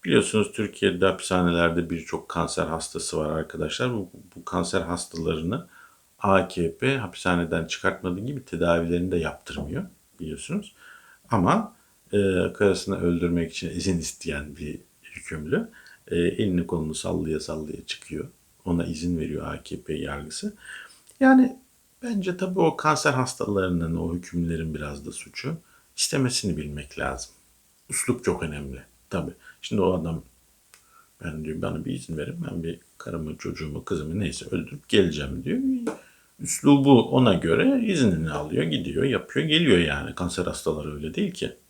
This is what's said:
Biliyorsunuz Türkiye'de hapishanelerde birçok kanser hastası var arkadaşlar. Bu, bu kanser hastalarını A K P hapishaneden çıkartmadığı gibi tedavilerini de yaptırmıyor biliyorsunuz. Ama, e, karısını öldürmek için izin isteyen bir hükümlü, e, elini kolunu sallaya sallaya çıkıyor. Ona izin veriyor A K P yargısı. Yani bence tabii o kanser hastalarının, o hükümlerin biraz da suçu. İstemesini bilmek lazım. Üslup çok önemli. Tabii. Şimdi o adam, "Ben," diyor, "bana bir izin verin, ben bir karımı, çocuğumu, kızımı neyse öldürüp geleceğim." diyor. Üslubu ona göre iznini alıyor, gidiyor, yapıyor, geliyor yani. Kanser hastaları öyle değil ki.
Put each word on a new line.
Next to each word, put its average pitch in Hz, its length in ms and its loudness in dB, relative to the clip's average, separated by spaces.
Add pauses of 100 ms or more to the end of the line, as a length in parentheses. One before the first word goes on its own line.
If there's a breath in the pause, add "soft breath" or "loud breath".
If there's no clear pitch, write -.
Biliyorsunuz 107 480 4
Türkiye'de 98 520 0
hapishanelerde 85 840 2
birçok 82 400 -6
kanser 82 360 -2
hastası 80 520 -6
var 78 220 0
arkadaşlar. 82 540 -4
Bu, 101 160 -4 (260)
bu - 100 -16
kanser 90 360 -2
hastalarını 82 880 -4 (520 loud breath)
A 92 280 4
K 82 300 -2
P 135 200 0
hapishaneden 87 720 0
çıkartmadığı 95 580 -2
gibi 139 200 -8
tedavilerini 85 680 2
de 87 60 0
yaptırmıyor 82 640 -6 (360)
biliyorsunuz. 147 560 -8 (540 loud breath)
Ama, 127 460 2 (380 soft breath)
e, 104 40 4 (360)
karısını 98 480 2
öldürmek 85 500 2
için - 180 -6
izin 87 300 0
isteyen 73 560 -8
bir 76 240 -10 (240)
hükümlü, 85 680 -4 (380 loud breath)
e, 87 100 -2
elini 87 500 2
kolunu 78 280 -2
sallaya 80 440 -2
sallaya 78 460 -8
çıkıyor. - 420 -10 (380)
Ona 85 200 0
izin 85 340 -2
veriyor 76 340 -4
A - 100 -12
K - 180 -10
P - 120 -6
yargısı. 78 640 -8 (640 loud breath)
Yani 262 400 8 (440)
bence 190 340 -2
tabii 185 220 -2
o 160 180 4
kanser 151 360 2
hastalarının, 95 800 0
o 85 200 -2
hükümlerin 82 580 -2
biraz 73 320 -8
da 73 60 -10
suçu. - 460 -8 (400 soft breath)
İstemesini 120 600 0
bilmek 73 420 -8
lazım. 65 320 -4 (580)
Üslup - 340 -2
çok 82 200 0
önemli. 71 400 -8 (260)
Tabii. 90 220 -4 (300 loud breath)
Şimdi 104 200 0
o 92 120 6
adam, 82 300 -2 (1000 soft breath)
"Ben," 78 220 -8
diyor, 78 160 -6
"bana - 240 -4
bir - 80 -4
izin 82 240 -6
verin, - 340 -6
ben 82 120 -6
bir 82 160 -6 (180)
karımı, 78 400 -8
çocuğumu, - 480 -8
kızımı 80 340 -4
neyse - 260 -4
öldürüp - 440 -6
geleceğim." 73 540 2
diyor. 196 160 0 (800 loud breath)
Üslubu 139 680 6
ona 127 240 6
göre 226 520 4
iznini 135 460 2
alıyor, 147 320 -2
gidiyor, - 400 0
yapıyor, 135 420 0
geliyor 156 320 6
yani. 78 380 0
Kanser 90 300 -2
hastaları 78 500 -4
öyle 78 180 -8
değil 190 180 0
ki. - 220 -6 (160)